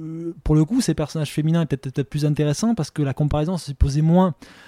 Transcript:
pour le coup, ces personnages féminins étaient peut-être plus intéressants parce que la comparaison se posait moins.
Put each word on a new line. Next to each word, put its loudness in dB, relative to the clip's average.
pour 2
le 6
coup, 0
ces 0
personnages -4
féminins 0
étaient -2
peut-être -6
plus -4
intéressants 0
parce -6
que -2
la -2
comparaison 0
se -8
posait 0
moins. 4